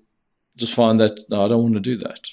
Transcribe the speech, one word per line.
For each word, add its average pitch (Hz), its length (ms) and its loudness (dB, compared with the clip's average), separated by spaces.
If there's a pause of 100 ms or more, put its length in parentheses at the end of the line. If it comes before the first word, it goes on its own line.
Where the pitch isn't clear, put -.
(560)
just 117 180 -6
find 113 240 4
that, 107 300 2
"No, 101 160 0
I 101 40 2
don't 117 140 2
want 117 120 0
to 104 60 -2
do 120 180 -4
that." - 340 -12